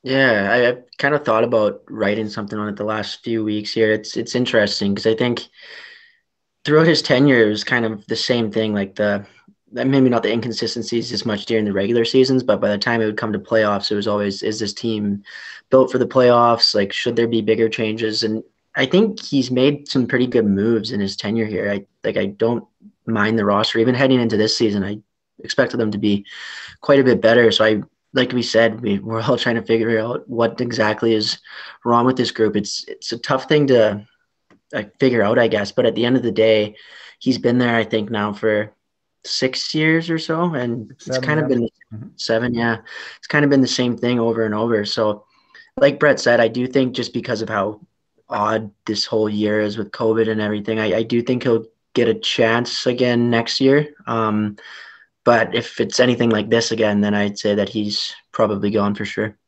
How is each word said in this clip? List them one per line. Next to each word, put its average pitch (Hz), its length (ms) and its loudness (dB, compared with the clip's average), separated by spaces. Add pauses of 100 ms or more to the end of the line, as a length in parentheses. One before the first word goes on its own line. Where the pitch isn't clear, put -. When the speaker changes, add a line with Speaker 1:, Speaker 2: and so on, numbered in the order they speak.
Speaker 1:
Yeah, 127 500 2
I, 123 180 2
I 123 80 -4 (200)
kinda 147 220 0
thought 113 240 2
about 110 440 0
writing 107 400 -2
something 107 300 -8
on 104 100 -6
it 101 80 -8
the 104 80 -6
last 107 380 -6
few 113 220 -4
weeks 107 280 -4
here. 110 200 2
It's, 107 240 -4
it's 117 180 -8
interesting 104 640 0
'cause 104 100 -4
I 110 80 2
think 120 320 -2 (1160)
throughout 156 240 4
his 147 140 4
tenure, 127 440 6
it 104 40 2
was 104 140 -4
kind 120 200 0
of 110 220 -6
the 113 100 -4
same 117 340 -2
thing, 110 240 -2
like, 98 220 -4
the, 101 280 -2 (480)
maybe 131 360 2
not 120 160 2
the 107 80 0
inconsistencies 113 800 -4
as 107 120 -6
much 104 220 -4
during 110 180 0
the 101 80 -2
regular 107 320 0
seasons, 131 380 2
but 104 180 0
by 104 80 0
the 104 100 0
time 117 220 0
it 110 60 2
would 107 100 -2
come 110 160 -4
to 101 60 -4
playoffs, 104 540 0
it - 20 0
was 104 140 -2
always, 104 340 -2
is 107 160 -4
this 104 160 -6
team 104 480 -4 (480)
built 131 220 6
for 131 60 0
the 123 80 2
playoffs? 120 680 4
Like, 101 180 0
should 120 220 -4
there 117 140 2
be 113 120 0
bigger 110 280 2
changes? 110 560 -4
And 110 180 -2 (320)
I 135 100 0
think 196 380 2
he's 131 300 -2
made 143 340 2
some 123 220 -2
pretty 127 180 0
good 120 180 2
moves 104 460 0
in 101 80 -4
his 98 180 -4
tenure 110 300 -4
here. 107 240 -4
I, 101 160 -6 (160)
like, 101 140 -4
I 98 100 -2
don't 113 380 -2 (420)
mind 110 320 0
the 104 60 0
roster. 104 340 0
Even 123 160 2
heading 131 260 4
into 113 160 0
this 107 220 0
season, 104 260 0
I 104 140 -6 (460)
expected 123 340 -2
them 110 140 -2
to 104 60 -6
be 101 280 0 (540)
quite 139 180 4
a 135 60 4
bit 120 180 4
better. 113 300 6
So 107 120 2
I, 110 180 2 (300)
like 123 200 0
we 123 100 -2
said, 113 380 2
we, 101 180 -2
we're 110 240 -6
all 120 160 0
trying 117 160 0
to 113 80 -2
figure 113 380 0
out 120 280 -6
what 117 320 -2
exactly 113 540 0
is 107 240 -2 (460)
wrong 120 220 4
with 127 100 2
this 120 160 -2
group. 104 240 0
It's, - 320 -6
it's - 240 -12
a 117 60 -8
tough 131 300 -4
thing 147 200 2
to, 107 360 4 (680)
like, 104 260 -10
figure 120 240 4
out, 110 160 2
I 117 80 4
guess. 104 240 -2
But - 160 0
at 110 80 2
the 110 120 0
end 127 100 2
of 117 80 -2
the 113 80 -2
day, 110 420 2 (460)
he's - 180 0
been 123 200 0
there, 120 180 2
I 110 80 0
think, 107 260 -4
now 104 220 -2
for 107 400 -2 (500)
six - 520 -6
years 160 340 0
or 160 100 -2
so, 165 360 -4
and 123 380 -6
it's - 120 -20
Speaker 2:
Seven, 131 180 -4
Speaker 1:
kind 151 160 0
of 147 120 -2
Speaker 2:
yeah. 127 60 2
Speaker 1:
been 117 120 -2 (240)
Speaker 2:
Mm-hmm. 107 240 -14
Speaker 1:
seven, 120 380 -2
yeah. 117 240 0 (400)
It's - 80 -20
kind 147 180 2
of 139 60 4
been 139 100 6
the 127 60 4
same 123 320 -2
thing 123 200 0
over 113 280 0
and 107 80 -2
over. 110 320 0
So, 107 380 -2 (520)
like 143 240 4
Brett 143 200 4
said, 120 200 4
I 113 80 4
do 123 180 -2
think 127 280 0
just 120 180 -6
because 113 300 -6
of 104 80 -8
how 107 300 -4 (500)
odd 110 400 -2 (160)
this 104 180 -4
whole 110 240 0
year 107 320 0
is 104 160 -2
with 107 140 -8
covid 110 400 0
and 107 100 -2
everything, 107 380 -4
I, 107 200 0
I 113 40 -2
do 117 180 0
think 120 220 -2
he'll 113 240 0 (280)
get 117 140 2
a 110 60 2
chance 117 720 0
again 120 420 2
next 117 320 -2
year. 143 280 4 (180)
Um, 107 500 -2 (680)
but 110 300 2
if - 260 -6
it's 113 200 -2
anything 120 300 2
like 107 180 0
this 117 220 2
again, 107 320 0
then 104 100 0
I'd 101 260 -2
say 104 180 0
that 101 120 -2
he's 104 460 -6 (180)
probably 104 380 0
gone 101 240 0
for 104 100 -8
sure. 104 320 -6 (120)